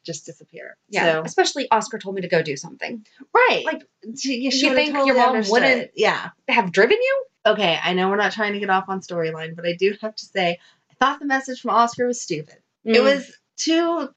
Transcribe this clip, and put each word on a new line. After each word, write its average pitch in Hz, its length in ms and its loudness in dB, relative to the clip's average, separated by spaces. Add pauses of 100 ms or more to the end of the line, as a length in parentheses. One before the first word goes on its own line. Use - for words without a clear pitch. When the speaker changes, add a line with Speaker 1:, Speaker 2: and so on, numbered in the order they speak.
Speaker 1:
just 160 200 -12
disappear. - 500 -20 (140)
Speaker 2:
Yeah. 185 220 0
Speaker 1:
So 160 140 0
Speaker 2:
Especially 285 460 -2
Oscar 214 280 0
told 190 160 -10
me 190 60 -6
to 175 80 -6
go 165 120 2
do 156 160 -4
something. - 480 -12 (280)
Speaker 1:
Right. 440 320 4
Speaker 2:
Like, 311 180 -6 (340)
Speaker 1:
She, 269 180 -4
Speaker 2:
you 254 160 -2
Speaker 1:
she 269 180 2
would've 262 80 2
Speaker 2:
think 302 160 2
Speaker 1:
totally 277 140 0
Speaker 2:
your 254 100 4
mom 247 180 6
Speaker 1:
understood. 208 180 -2
Speaker 2:
wouldn't 247 420 2
Speaker 1:
Yeah. 175 340 0 (200)
Speaker 2:
have 226 240 2
driven 247 280 6
you? 539 220 0 (220)
Speaker 1:
Okay, 202 360 2
I 180 120 -2
know 185 160 2
we're 202 80 0
not 190 160 0
trying 208 180 -2
to 202 80 -6
get 202 100 -4
off 185 200 0
on 190 100 -6
storyline, 160 560 -6
but 170 100 -10
I 175 60 0
do 190 300 0
have 220 160 -8
to - 80 -14
say, 175 340 -2 (320)
I - 80 -20
thought 285 220 0
the 285 40 -6
message 262 360 -4
from 233 100 -6
Oscar 233 360 2
was 247 140 -4
stupid. 156 360 -8 (260)
It 226 140 2
Speaker 2:
Mm. 254 80 6
Speaker 1:
was 277 320 0 (180)
too 330 600 -2